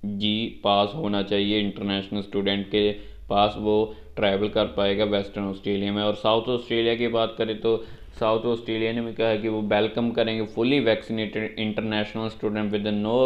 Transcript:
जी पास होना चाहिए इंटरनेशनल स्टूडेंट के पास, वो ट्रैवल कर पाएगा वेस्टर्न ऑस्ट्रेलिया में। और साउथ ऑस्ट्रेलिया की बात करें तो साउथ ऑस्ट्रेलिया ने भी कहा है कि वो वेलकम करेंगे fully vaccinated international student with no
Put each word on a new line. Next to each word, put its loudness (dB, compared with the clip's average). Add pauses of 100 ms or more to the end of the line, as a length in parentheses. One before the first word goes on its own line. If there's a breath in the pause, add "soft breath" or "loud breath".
जी -2
पास 4
होना -2
चाहिए 2
इंटरनेशनल -2
स्टूडेंट -2
के 2 (380 loud breath)
पास, 4
वो 2 (220 loud breath)
ट्रैवल 2
कर 2
पाएगा 2
वेस्टर्न -2
ऑस्ट्रेलिया -2
में। 0
और 2
साउथ 2
ऑस्ट्रेलिया 0
की 0
बात 0
करें -2
तो 0 (360 loud breath)
साउथ 2
ऑस्ट्रेलिया -2
ने -2
भी -6
कहा 0
है 2
कि -2
वो 0
वेलकम 2
करेंगे 0
fully 2
vaccinated -2
international -2
student -2
with 0 (200)
no 2